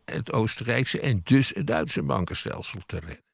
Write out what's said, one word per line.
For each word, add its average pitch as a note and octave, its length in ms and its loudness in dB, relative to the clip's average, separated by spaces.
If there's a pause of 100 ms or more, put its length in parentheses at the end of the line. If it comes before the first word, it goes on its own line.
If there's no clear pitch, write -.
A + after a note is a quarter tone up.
het - 280 -6
Oostenrijkse A2+ 680 0
en A2+ 240 0
dus C3+ 300 6
het - 120 -4
Duitse D3+ 360 0
bankenstelsel - 840 -2
te - 120 -6
redden. E2 360 -12